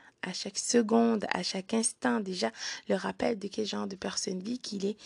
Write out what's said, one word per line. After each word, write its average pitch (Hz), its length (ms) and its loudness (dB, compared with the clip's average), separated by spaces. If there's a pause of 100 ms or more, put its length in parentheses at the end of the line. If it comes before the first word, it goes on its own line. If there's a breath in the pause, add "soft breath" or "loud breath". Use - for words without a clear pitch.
(240 loud breath)
à 185 100 -4
chaque - 240 -6
seconde, 233 720 4
à 185 120 0
chaque 190 320 -4
instant. 233 460 2
Déjà, 190 320 0 (380 loud breath)
le 202 60 4
rappel 196 440 0
de 202 80 -6
quel 214 180 -2
genre 208 220 -4
de 196 80 -6
personne 190 460 -4
vit 240 180 -4
qu'il 196 260 -4
est, 214 200 -2